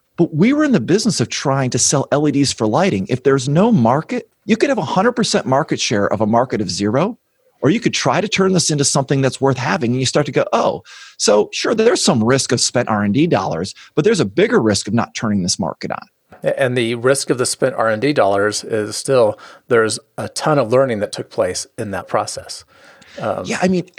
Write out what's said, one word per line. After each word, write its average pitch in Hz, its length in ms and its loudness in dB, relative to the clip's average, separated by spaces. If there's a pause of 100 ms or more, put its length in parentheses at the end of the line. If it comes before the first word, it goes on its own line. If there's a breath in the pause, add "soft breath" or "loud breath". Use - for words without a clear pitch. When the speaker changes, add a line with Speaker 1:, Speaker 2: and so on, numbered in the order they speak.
(160)
Speaker 1:
but 165 180 0
we 208 180 4
were 302 120 2
in 277 80 0
the 170 80 4
business 175 400 0
of 120 80 -2
trying 135 420 -2
to 127 80 0
sell - 340 0
L 147 160 2
E - 40 0
Ds 139 200 2
for 113 140 -2
lighting. 113 420 0
If - 160 -2
there's 135 240 2
no 180 240 4
market, 147 560 2 (160)
you 220 120 2
could 285 120 2
have 254 100 0
a 175 40 -2
hundred 190 300 0
percent - 340 -2
market 139 340 0
share 101 320 0
of 101 80 -2
a 110 60 0
market 117 340 0
of 95 100 -4
zero, 123 480 -2 (420)
or 139 100 2
you 226 100 2
could - 140 -2
try 143 260 0
to 208 80 -2
turn 190 240 0
this 170 180 0
into 143 140 0
something 139 360 0
that's 131 200 -2
worth 131 180 2
having. 123 340 -2
And 131 80 -2
you 127 60 -2
start 147 200 0
to 131 60 -8
go, 147 200 0
"Oh, - 300 0 (360 loud breath)
so 208 340 2
sure, - 220 -2
there's 226 300 2
some 127 200 2
risk 131 260 2
of 120 100 0
spent - 280 -2
R 104 160 0
and 104 100 0
D 156 140 2
dollars, 98 460 -2 (200 loud breath)
but 151 100 2
there's 202 160 2
a 123 40 2
bigger 202 360 2
risk 107 280 0
of 101 60 -4
not 117 200 -2
turning 104 300 -2
this - 140 -2
market - 340 -6
on." - 140 -10 (360)
Speaker 2:
A-, 151 180 -2
and 127 160 0
the 120 200 -2
risk 131 340 0
of 127 80 -2
the 127 80 0
spent - 300 -2
R 113 120 0
and 110 140 -2
D 147 100 2
dollars 104 520 2
is 107 320 -4
still, 120 420 0 (300 loud breath)
there's 110 300 2 (200)
a 107 120 -8
ton 156 280 0
of 113 140 0
learning 127 280 2
that 104 120 -6
took - 180 -12
place 92 360 -4 (120)
in 104 140 -8
that 92 160 -8
process. - 560 -6 (540 loud breath)
Um, 95 280 -4
Speaker 1:
Yeah, 107 160 -6
I 185 60 2
mean, 180 200 -2 (100)